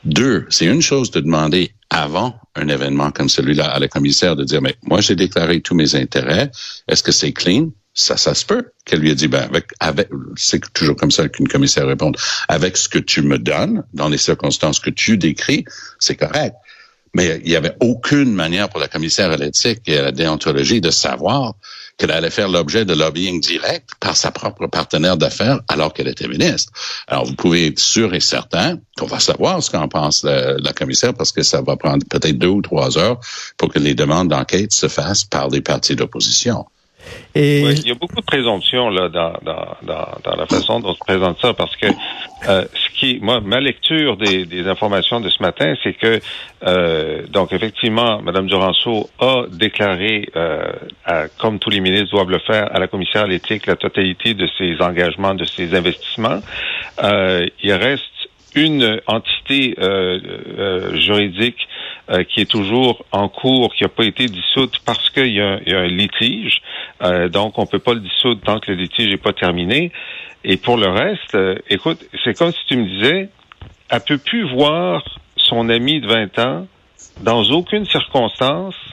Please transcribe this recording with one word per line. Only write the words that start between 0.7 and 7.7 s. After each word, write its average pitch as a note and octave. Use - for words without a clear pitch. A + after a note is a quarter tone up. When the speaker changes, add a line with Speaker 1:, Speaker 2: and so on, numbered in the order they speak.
Speaker 1:
chose C#3
de E2+
demander D#2
avant E2+
un D2+
événement C#2+
comme C#2
celui-là D2
à C#2
la C#2
commissaire C#2+
de C#2
dire, « C#2
Mais C2
moi, F#2
j'ai G2+
déclaré E2+
tous -
mes D2+
intérêts. C#2+
Est-ce -
que -
c'est C#2+
clean ? » C#3